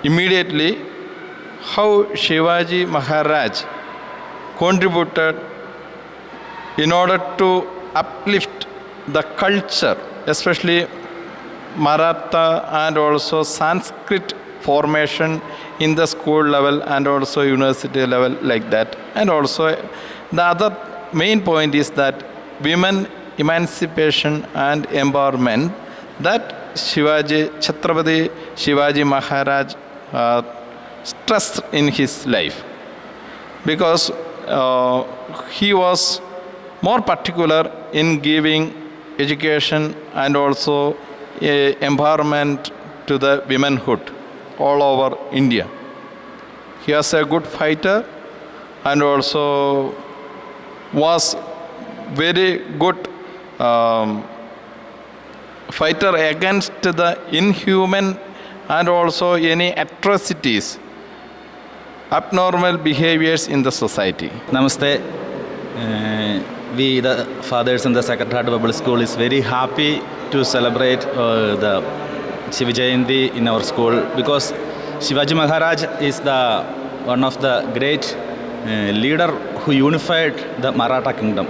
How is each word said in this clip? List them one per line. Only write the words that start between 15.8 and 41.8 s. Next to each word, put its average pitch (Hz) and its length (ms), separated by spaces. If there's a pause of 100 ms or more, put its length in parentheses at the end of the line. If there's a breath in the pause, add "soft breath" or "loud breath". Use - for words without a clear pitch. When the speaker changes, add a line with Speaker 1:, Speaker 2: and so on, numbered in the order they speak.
Speaker 1:
the 160 140
school 151 360
level 143 380
and 139 260
also 143 340
university 135 640
level 127 360
like 117 300
that. 110 260 (160)
And 214 160
also 156 460 (560 loud breath)
the 170 120
other 180 320 (380)
main 196 280
point 156 340
is 147 160
that 135 320 (380)
women 185 460 (300)
emancipation 156 1040 (120)
and 147 320
empowerment 139 840 (500 loud breath)
that 202 360 (160)
Shivaji, 151 760 (100)
Chhatrapati 160 680 (260 loud breath)
Shivaji 143 500
Maharaj, 139 680 (380)
uh, 120 280 (640)
stressed - 560 (140)
in 147 160
his 131 360
life, 98 380 (1040 loud breath)
because, 165 440 (380)
uh, 127 560 (460)
he 202 240
was 185 480 (600)
more 226 200
particular 165 680 (220)
in 156 280
giving 156 540 (460)
education 151 760 (200)
and 143 240
also, 143 560
uh, - 20 (960)